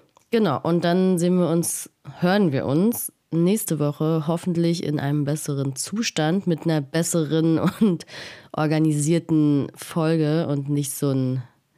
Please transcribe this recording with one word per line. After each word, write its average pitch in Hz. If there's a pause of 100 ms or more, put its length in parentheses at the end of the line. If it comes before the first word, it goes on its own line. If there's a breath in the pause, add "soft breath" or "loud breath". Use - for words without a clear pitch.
(320 loud breath)
Genau, 202
und 170
dann 185
sehen 180
wir 175
uns, - (300)
hören 180
wir 131
uns 175 (200)
nächste 170
Woche 156
hoffentlich 170
in 147
einem 143
besseren 139
Zustand, 190
mit 165
einer 160
besseren 160
<laughs> 160
und 185 (460 loud breath)
organisierten 151
Folge 160
und 143
nicht 143
so 143
ein 131 (360 soft breath)